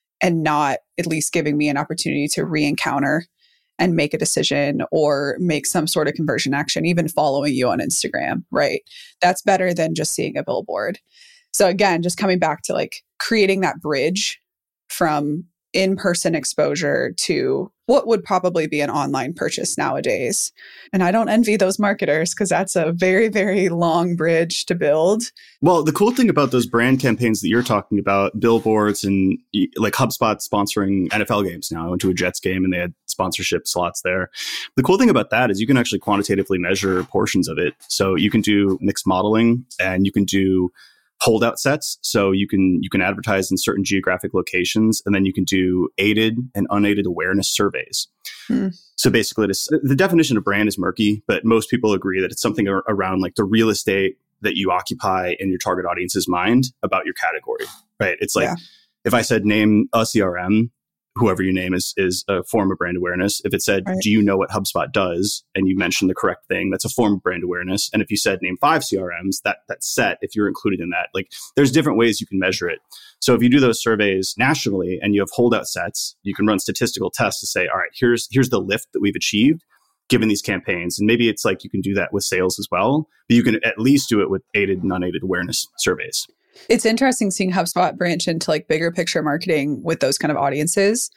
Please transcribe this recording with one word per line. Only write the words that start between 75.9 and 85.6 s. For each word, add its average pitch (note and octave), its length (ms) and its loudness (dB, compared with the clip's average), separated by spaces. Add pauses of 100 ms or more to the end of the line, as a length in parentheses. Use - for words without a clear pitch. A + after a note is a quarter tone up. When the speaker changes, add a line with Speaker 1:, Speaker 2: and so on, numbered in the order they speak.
Speaker 2:
you G2 140 -6
can G#2 100 2
run G#2 140 2
statistical - 500 -4
tests - 300 -2
to - 80 -8
say, F#2 180 -2
"All F#2 120 -4
right, F2 140 -6
here's, A#2+ 380 0
here's B2+ 200 2
the G#2 100 0
lift G2 320 -4
that - 80 -4
we've G2+ 160 0
achieved C3+ 480 2 (440)
given A2 200 2
these G2+ 140 0
campaigns." F2 580 -4
And G#2 80 2
maybe A#2 200 4
it's - 160 -2
like, F#2+ 200 -2
you - 60 -16
can G2 100 -4
do G2 140 -2
that F#2+ 180 -2
with G2 100 -2
sales F#2 380 -2
as F#2+ 100 -8
well, B2 380 0 (200)
but A#2+ 60 4
you A#2+ 80 6
can A2 220 2
at A2 160 -2
least C3+ 280 2
do G#2 120 2
it F#2+ 100 0
with F#2+ 120 -4 (120)
aided F#2+ 300 0
and F#2+ 80 -2
unaided F2+ 320 -4
awareness F2 420 -4 (120)